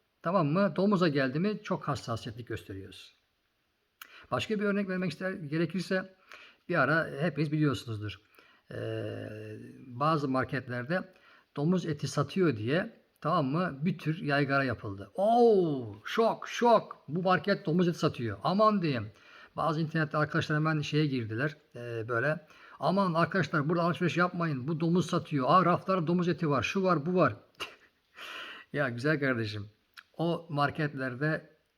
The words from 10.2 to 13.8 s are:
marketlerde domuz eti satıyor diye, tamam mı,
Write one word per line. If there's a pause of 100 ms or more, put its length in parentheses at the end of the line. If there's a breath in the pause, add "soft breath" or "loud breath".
marketlerde (440 soft breath)
domuz
eti
satıyor
diye, (200)
tamam
mı,